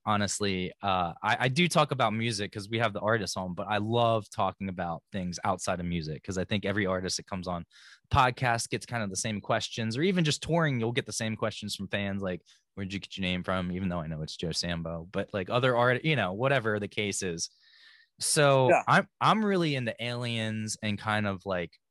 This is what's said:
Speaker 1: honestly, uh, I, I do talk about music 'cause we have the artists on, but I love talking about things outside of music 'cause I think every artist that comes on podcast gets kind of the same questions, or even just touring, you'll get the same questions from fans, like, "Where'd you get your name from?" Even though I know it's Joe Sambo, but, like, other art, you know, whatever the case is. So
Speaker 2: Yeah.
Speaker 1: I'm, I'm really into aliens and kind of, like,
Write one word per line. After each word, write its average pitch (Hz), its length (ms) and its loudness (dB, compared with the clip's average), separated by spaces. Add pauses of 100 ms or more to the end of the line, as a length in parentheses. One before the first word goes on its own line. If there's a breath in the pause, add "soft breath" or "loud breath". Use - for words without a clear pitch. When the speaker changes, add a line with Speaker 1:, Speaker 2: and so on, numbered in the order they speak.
Speaker 1:
honestly, 101 680 0 (100)
uh, 90 400 0
I, 107 200 2
I 127 60 2
do 165 200 2
talk 151 240 4
about 120 220 2
music 110 380 -2
'cause 101 180 -10
we 113 100 -2
have 110 140 2
the 101 80 -4
artists 107 340 0
on, 90 200 -4
but 95 120 -6
I 104 100 0
love 113 520 2
talking 95 400 -2
about 87 420 -6
things 90 320 -6
outside 92 360 0
of 87 80 -4
music 76 360 -4
'cause 92 140 -6
I 92 80 0
think 101 200 -2
every 101 200 0
artist 92 320 -2
that - 100 -8
comes 90 200 -6
on 87 180 -6 (480 loud breath)
podcast 127 560 2
gets 113 160 -4
kind 117 180 -4
of 98 60 -2
the 95 80 -8
same 104 240 -2
questions, 113 560 -2
or 151 60 0
even 180 200 2
just 151 200 0
touring, 156 360 2
you'll 113 120 0
get 117 160 -2
the 107 40 -10
same 110 240 -2
questions 107 400 -4
from 95 120 -8
fans, 101 340 -2
like, 90 200 -4 (340 soft breath)
"Where'd 98 180 -6
you 98 60 -2
get - 180 -14
your 98 60 -4
name 90 200 0
from?" 92 280 0
Even 92 180 -2
though 87 100 -2
I 80 80 -6
know 78 140 -6
it's - 160 -8
Joe 82 140 -4
Sambo, 82 600 -4
but, - 220 -4
like, 98 160 -4
other 123 260 2
art, 120 300 2
you 156 100 2
know, 95 180 0
whatever 113 460 2
the 101 80 -4
case 101 360 -2
is. 85 260 -4 (720 soft breath)
So 135 500 6
Speaker 2:
Yeah. 113 180 6
Speaker 1:
I'm, 151 200 6 (120)
I'm 185 240 4
really 175 320 2
into 123 260 -2
aliens 113 840 -2
and 104 140 0
kind 107 300 0
of, 95 180 -4
like, 90 280 -2 (180)